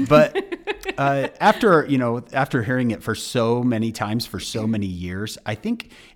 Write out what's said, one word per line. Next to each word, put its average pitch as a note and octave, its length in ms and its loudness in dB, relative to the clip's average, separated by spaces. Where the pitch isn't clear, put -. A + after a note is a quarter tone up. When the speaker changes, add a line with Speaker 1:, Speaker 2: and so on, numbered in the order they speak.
Speaker 1:
but, D4+ 260 6
Speaker 2:
<laughs> - 260 -8
Speaker 1:
uh, C#3 300 0
after, F#3 480 4
you C#3 100 2
know, B2 260 0
after C3+ 300 0
hearing B2+ 280 0
it G#2 120 -6
for A2 120 -2
so A#2+ 480 -2
many A2+ 300 0
times A2+ 320 -4
for F#2+ 140 -8
so A2 280 -6
many G#2+ 200 -2
years, F2+ 580 -8
I A2 100 -4
think A#3 360 -8